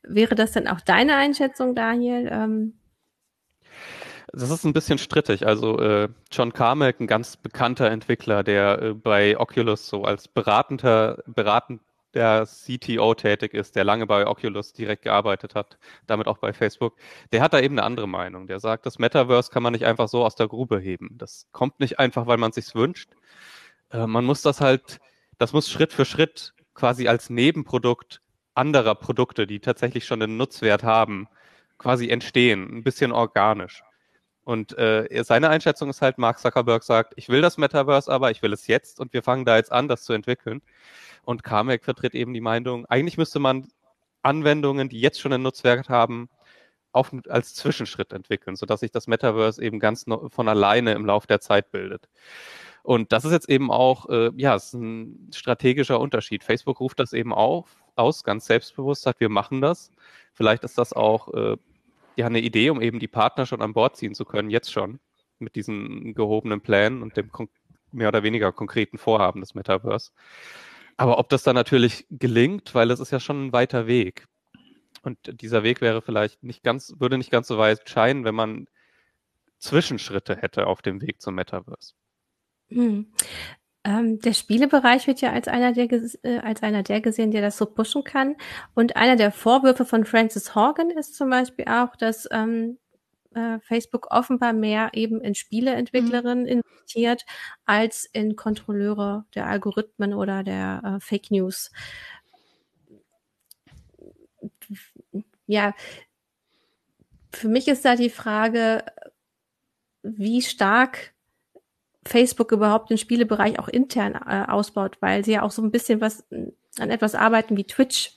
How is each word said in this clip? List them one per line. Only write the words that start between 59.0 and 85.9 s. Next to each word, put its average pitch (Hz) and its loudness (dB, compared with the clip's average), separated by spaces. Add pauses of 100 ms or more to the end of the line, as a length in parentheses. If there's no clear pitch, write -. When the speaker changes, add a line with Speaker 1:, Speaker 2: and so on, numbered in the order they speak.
Speaker 2:
sagt, 127 -2
„Wir 110 2
machen 107 -2
das.“ 160 -2 (440)
Vielleicht 110 2
ist - -6
das 120 -2
auch, 110 0
äh, 110 -2 (600)
ja, 117 -2
eine 113 0
Idee, 117 2
um 139 0
eben 113 -2
die 110 -8
Partner 117 0
schon 110 -6
an 107 -6
Bord 113 2
ziehen 104 -8
zu - -12
können, 107 -4
jetzt 117 -2
schon, 104 -6 (400)
mit 117 -14
diesen 107 -10
gehobenen 107 -2
Plänen 110 2
und 110 -8
dem 107 -6
kon-, - -12 (420)
mehr 113 0
oder 107 0
weniger 107 0
konkreten - -6
Vorhaben 101 2
des - -18
Metaverse. 104 -4 (840)
Aber 120 4
ob - 0
das 135 2
dann 127 4
natürlich 120 2
gelingt, 127 0
weil 117 4
es 123 -2
ist 131 -12
ja 135 -4
schon 139 -6
ein 123 -6
weiter 120 0
Weg. 113 -2 (720)
Und - -14
dieser 110 -2
Weg 120 0
wäre 113 -2
vielleicht 107 -4
nicht 120 -16
ganz, 123 -4
würde 131 0
nicht 123 -6
ganz 117 2
so 113 -4
weit 107 2
scheinen, 123 0
wenn 110 -2
man 110 -4 (920)
Zwischenschritte 107 -2
hätte 98 -4
auf 95 -4
dem 101 -6
Weg - -10
zum 95 -10
Metaverse. - -10 (720)
Speaker 1:
Hm. 214 -2 (760)
Ähm, 220 0
der 233 0
Spielebereich 262 2
wird 262 0
ja 247 0
als 240 -4
einer 247 2
der 240 2
ges-, 233 -2